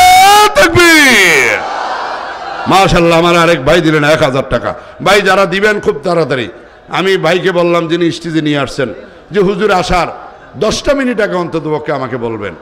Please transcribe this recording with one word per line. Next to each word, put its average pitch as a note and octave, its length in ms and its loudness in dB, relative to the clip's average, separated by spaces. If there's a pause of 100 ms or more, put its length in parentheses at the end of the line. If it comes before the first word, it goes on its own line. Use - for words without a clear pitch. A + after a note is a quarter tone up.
(540)
তাকবীর। C4 1040 4 (1080)
মাশাআল্লাহ, E3+ 520 2
আমার E3+ 180 2
আরেক E3 280 2
ভাই E3 160 2
দিলেন D#3 240 0
এক D#3 180 2
হাজার C3+ 280 0
টাকা। G#2+ 240 -4 (280)
ভাই, G3+ 200 2
যারা F#3+ 240 2
দিবেন G3 340 0
খুব G#3+ 240 -2
তাড়াতাড়ি, C#3+ 440 -2 (400)
আমি F#3 280 0
ভাইকে F3 360 0
বললাম E3+ 360 0
যিনি E3+ 240 0
স্টেজে E3 280 -4
নিয়ে D3 180 -2
আসছেন C3 360 -4 (360)
যে F#3 100 0
হুজুর G3+ 300 0
আসার F3 360 0 (500)
দশটা E3 380 -2
মিনিট B3 260 -2
আগে F#3+ 140 -2
অন্তত E3 300 -4
পক্ষে D3+ 280 -4
আমাকে C3 240 -6
বলবেন, A2 460 -8